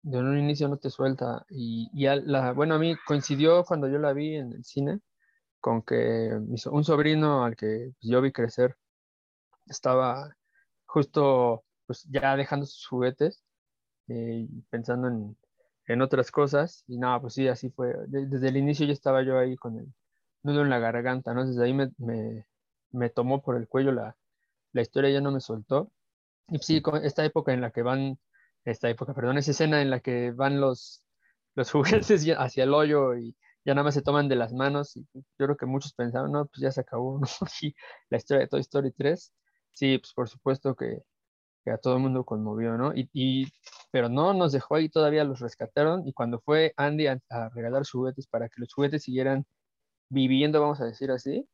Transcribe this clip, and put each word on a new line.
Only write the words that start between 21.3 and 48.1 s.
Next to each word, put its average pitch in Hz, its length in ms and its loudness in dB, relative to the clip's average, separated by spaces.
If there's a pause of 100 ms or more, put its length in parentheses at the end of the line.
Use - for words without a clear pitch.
¿no? 127 120 0
Desde 123 180 2
ahí 127 100 2
me, 135 240 0
me, 113 480 -6 (460)
me 123 180 -2
tomó 127 320 0
por 123 140 -2
el 117 120 -6
cuello 135 240 2
la, 113 240 -6 (560)
la 120 100 0
historia, 139 280 2
ya 139 100 2
no 139 120 0
me 135 80 -2
soltó. 135 520 -4 (560)
Y 170 100 -6
pues - 80 -6
sí, 156 160 2
con 151 220 0
esta 135 200 0
época 135 280 0
en 127 80 0
la 117 100 -4
que 117 120 -4
van, 135 360 -2 (460)
esta 120 260 -2
época, 127 240 -6
perdón, 131 240 0
esa 143 140 0
escena 151 300 2
en 139 80 2
la 127 100 0
que 123 320 -2
van 139 280 0
los, - 440 -2 (500)
los 131 160 -2 (120)
<laughs> 214 300 4
juguetes 156 120 4
ya 160 180 2
hacia 127 220 0
el 139 100 4
hoyo 147 420 4
y 117 200 -12 (280)
ya 139 100 2
nada 143 100 2
más 147 100 2
se 143 80 2
toman 143 260 2
de 131 80 2
las 117 180 0
manos, 139 420 -2
y 127 160 -16
yo 131 100 -18 (240)
creo 143 100 0
que 127 100 -6
muchos 135 260 -4
pensaron, 127 400 -4
"No, 147 140 0
pues 131 160 -10
ya 135 100 0
se 135 80 -2
acabó", 127 400 -6
<laughs> - 0 -
¿no? 135 80 -2 (320)
Y 147 140 -6 (340)
la - 80 0
historia 135 260 2
de 135 60 -2
Toy 139 140 -2
Story 139 300 -2
tres, 147 400 -4 (400)
sí, 135 260 2
pues - 160 -10
por 120 160 -4
supuesto 135 440 -2
que, 117 280 -6 (600)
que 123 60 -4
a 110 80 -2
todo 127 180 0
el 127 40 2
mundo 131 240 0
conmovió, 110 540 -4
¿no? 139 180 -2
Y, 131 160 -4
y, 131 360 0 (440)
pero 120 160 2
no 156 260 2
nos 175 180 2
dejó 139 240 0
ahí, 160 120 2
todavía 151 360 4
los 131 160 -4
rescataron, 147 680 -2
y 135 60 -8
cuando 117 260 -4
fue 156 380 2
Andy 147 300 0
a, 131 120 -2 (100)
a 117 200 -8
regalar 120 340 -2
sus 127 160 -6
juguetes 131 280 -6